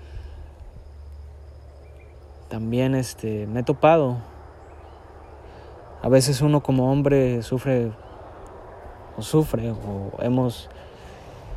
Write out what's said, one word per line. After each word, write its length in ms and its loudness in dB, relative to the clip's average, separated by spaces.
También, 460 2
este, 540 -2
me 100 -2
he 60 0
topado. 540 6
A 80 -2
veces 340 6
uno 200 4
como 300 4
hombre 500 4
sufre, 480 0
o 60 -6
sufre, 480 2
o 500 -6
hemos, 480 2